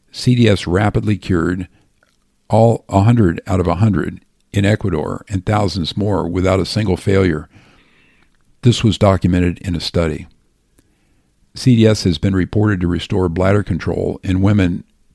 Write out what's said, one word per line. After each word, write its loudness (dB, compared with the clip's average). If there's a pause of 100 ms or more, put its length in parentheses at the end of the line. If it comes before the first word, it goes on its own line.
(100)
C 0
D 4
S 0
rapidly -2
cured -2 (800)
all 2
a 2
hundred 2
out -2
of -2
a 0
hundred -2 (280)
in 0
Ecuador -2
and -6
thousands -2
more -2
without 0
a -2
single -2
failure. 0 (1120)
This 2
was 2
documented 0
in -6
a -8
study. -4 (1300)
C 2
D 6
S 2
has 0
been -2
reported 0
to 0
restore -2
bladder 0
control -4
in -2
women 2 (300)